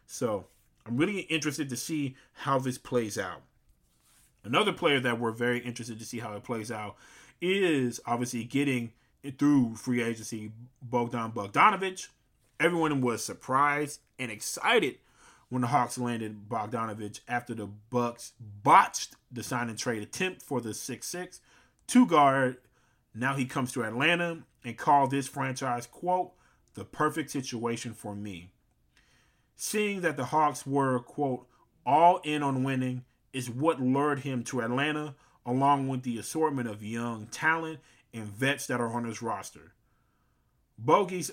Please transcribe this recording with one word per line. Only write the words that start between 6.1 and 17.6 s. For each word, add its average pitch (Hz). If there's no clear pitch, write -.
how 110
it 104
plays 113
out 107
is 170
obviously 120
getting 127
through 139
free 120
agency, 110
Bogdan 117
Bogdanovic. 180
Everyone 156
was 117
surprised 143
and 120
excited 170
when 127
the 123
Hawks 123
landed 110
Bogdanovic 110
after 123
the 107